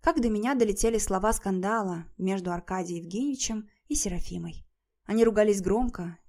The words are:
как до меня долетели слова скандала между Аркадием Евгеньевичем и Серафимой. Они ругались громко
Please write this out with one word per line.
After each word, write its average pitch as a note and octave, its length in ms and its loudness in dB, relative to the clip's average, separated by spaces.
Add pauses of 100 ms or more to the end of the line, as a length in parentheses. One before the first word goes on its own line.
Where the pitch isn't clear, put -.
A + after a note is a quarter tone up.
как E4 200 2
до A#3 80 2
меня G#3+ 260 0
долетели A3+ 420 2
слова G3+ 360 2
скандала F#3+ 720 -2 (120)
между F#3+ 340 -2
Аркадием F3 520 -6
Евгеньевичем A3 680 -4 (180)
и D4+ 80 -4
Серафимой. F3 680 -4 (400)
Они A3+ 180 4
ругались G#3+ 380 4
громко F#3+ 560 0 (120)